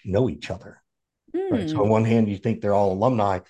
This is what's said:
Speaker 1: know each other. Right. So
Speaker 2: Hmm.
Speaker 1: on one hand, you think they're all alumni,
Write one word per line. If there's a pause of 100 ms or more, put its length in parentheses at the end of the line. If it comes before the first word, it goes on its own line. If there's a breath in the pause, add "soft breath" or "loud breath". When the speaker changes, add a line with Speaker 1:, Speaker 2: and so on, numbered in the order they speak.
Speaker 1:
know
each
other. (540)
Right.
So
Speaker 2:
Hmm.
Speaker 1:
on
one
hand,
you
think
they're
all
alumni,